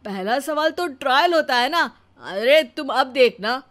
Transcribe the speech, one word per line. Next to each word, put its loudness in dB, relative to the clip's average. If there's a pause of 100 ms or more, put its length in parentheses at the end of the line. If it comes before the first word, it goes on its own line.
पहला -4
सवाल -2
तो -6 (100)
ट्रायल 2
होता 0
है 0
ना। 0 (380)
अरे 2 (160)
तुम -8
अब 2
देखना। 0